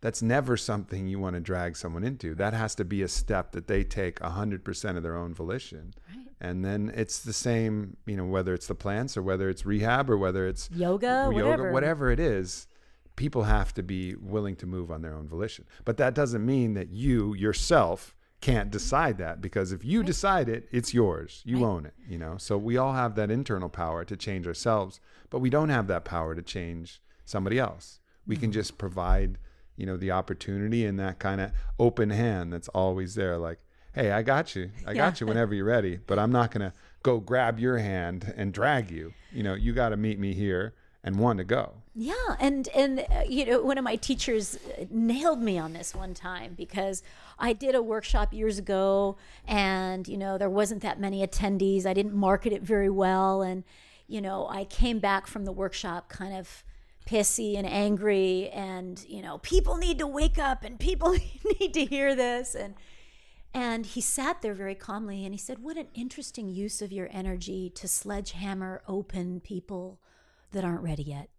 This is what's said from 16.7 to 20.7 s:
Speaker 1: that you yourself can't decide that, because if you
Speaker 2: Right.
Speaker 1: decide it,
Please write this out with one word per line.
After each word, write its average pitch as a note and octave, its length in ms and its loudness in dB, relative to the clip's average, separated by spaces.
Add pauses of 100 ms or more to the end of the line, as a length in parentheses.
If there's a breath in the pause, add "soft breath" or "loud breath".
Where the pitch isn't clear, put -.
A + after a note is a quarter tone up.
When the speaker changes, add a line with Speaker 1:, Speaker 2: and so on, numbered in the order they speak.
Speaker 1:
that F#2+ 160 -4
you A2 420 2
yourself G2 840 2 (260)
can't B2+ 280 2
decide B2 480 2
that, E2+ 240 -6
because F#2+ 300 -2
if F#2+ 120 -6
you E3 180 2
Speaker 2:
Right. G3 40 2
Speaker 1:
decide F3+ 440 2
it, A2+ 220 -4